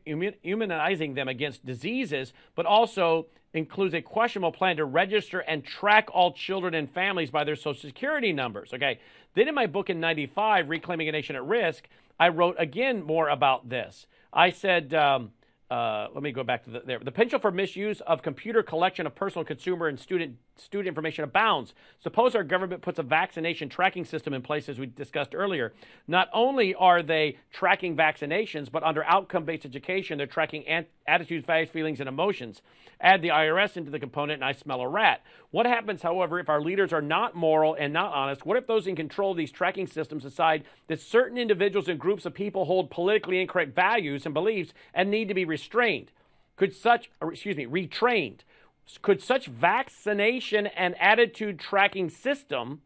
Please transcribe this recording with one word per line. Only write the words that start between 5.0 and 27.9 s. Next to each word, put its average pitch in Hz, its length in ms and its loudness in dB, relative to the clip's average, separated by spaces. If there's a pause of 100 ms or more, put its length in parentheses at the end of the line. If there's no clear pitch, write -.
and 156 240 -4
track 214 480 4
all 180 220 4
children 185 400 -4
and 151 180 -2
families 180 400 -2
by 147 120 0
their 151 120 -2
Social 147 200 -6
Security 240 580 -4
numbers. 123 400 -6
Okay. 131 260 -2 (360)
Then 233 120 6
in 311 80 -2
my 247 120 2
book 180 220 -4
in 175 100 -4
ninety-five, 165 680 0
Reclaiming 165 380 -4
a 156 40 -2
Nation 151 240 -4
at 127 100 -8
Risk, 185 420 -2 (320)
I 170 100 6
wrote 175 300 2
again 190 440 -2
more 156 260 0
about 135 400 0
this. 117 380 -8 (260)
I 175 160 6
said, 175 440 -2
um, 139 380 2 (380)
uh, 110 440 -4
let 139 100 -8
me 147 80 -6
go 127 120 -6
back 123 220 -2
to 113 60 -18
the, 117 140 -12
there. 127 140 -6
"The 127 120 -8
potential 240 280 0
for 202 120 0
misuse 196 500 -4
of 160 200 0
computer 220 420 -2
collection 175 440 -2
of - 80 -12
personal 185 300 -4
consumer 170 420 -4
and 139 120 -6
student, 165 380 -4 (180)
student 196 320 -6
information 156 360 -4
abounds. 160 500 2 (260)
Suppose 233 360 2
our 208 80 0
government 180 400 -2
puts 180 160 -4
a 160 40 -2
vaccination 160 680 -2
tracking 180 360 0
system 151 280 -6
in 131 100 -4
place, 151 260 -4
as 127 100 -10
we 135 60 -8
discussed 139 480 -6
earlier. 160 400 -2 (340)
Not 175 240 2
only 233 440 2
are 180 260 8
they 156 360 0 (140)
tracking 185 440 0